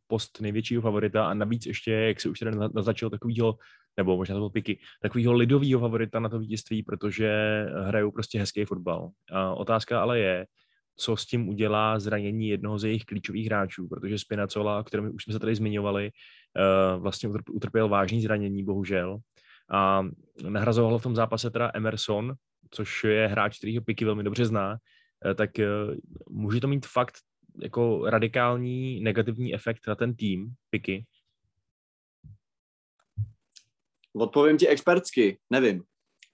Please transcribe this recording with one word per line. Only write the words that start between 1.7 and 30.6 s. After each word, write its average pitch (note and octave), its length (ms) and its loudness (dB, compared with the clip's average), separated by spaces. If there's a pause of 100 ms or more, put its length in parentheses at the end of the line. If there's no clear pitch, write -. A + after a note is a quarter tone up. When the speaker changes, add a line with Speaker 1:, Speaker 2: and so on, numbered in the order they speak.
Speaker 1:
jak A2 280 0
si - 80 -4
už - 100 -4
tady A2 180 -2
na-, G#2+ 180 -2
naznačil, A2 360 -2
takovýho, A2+ 480 0 (380)
nebo F#2 200 4
možná F#2+ 180 -4
to G2+ 60 -2
byl G#2 100 -4
Piky, G#2 300 -4 (220)
takovýho A#2+ 300 2
lidovýho B2+ 480 4
favorita A2+ 400 0
na A2+ 80 -2
to A2+ 100 -4
vítězství, G#2+ 440 -4
protože G#2+ 840 0 (200)
hrajou G#2 260 2
prostě - 280 -4
hezký G2+ 260 -2
fotbal. F2 460 -4 (220)
A F#2+ 220 -2
otázka A2 480 0
ale A#2+ 160 2
je, F#2+ 280 0 (500)
co A2+ 200 -2
s - 100 -8
tím A#2 220 -2
udělá G#2+ 500 2
zranění G#2 500 -2
jednoho G#2 300 -2
z G#2 60 -2
jejich A2 200 0
klíčových G#2 420 -6
hráčů, G2 420 -2
protože G2 300 -6
Spinazzola, G#2 640 -2
o G#2 40 -8
kterém G#2+ 300 -4
už - 100 -14
jsme G#2+ 80 -8
se A2 60 -2
tady A2 160 0
zmiňovali, G#2 560 -2
eh, F#2+ 840 2
vlastně F#2+ 320 -4
utrp-, G#2 260 -6
utrpěl A2 340 0
vážný G2+ 340 2
zranění, G2+ 420 -2
bohužel. F#2+ 540 -2 (520)
A F#2+ 360 2 (420)
nahrazoval A2 440 4
ho A#2 60 2
v A2+ 40 -2
tom B2 140 -2
zápase A2+ 340 0
teda A#2 240 -2
Emerson, A2 600 -2 (360)
což - 340 -6
je G#2+ 220 4
hráč, G#2 320 0
který A2 180 -6
ho A2+ 80 -4
Piky A#2 200 -2
velmi G#2+ 180 0
dobře G#2+ 240 0
zná, G#2+ 300 -2 (500)
eh, G2 80 0
tak, G#2+ 240 -2
eh, G#2+ 80 2 (640)
může G#2 300 -2
to C3+ 80 0
mít C#3 180 0
fakt - 280 -2 (480)
jako A2+ 480 0
radikální B2 880 0
negativní A2 540 0
efekt A2+ 320 -6
na G#2+ 80 -2
ten A#2 220 -2
tým, G#2 360 -2 (180)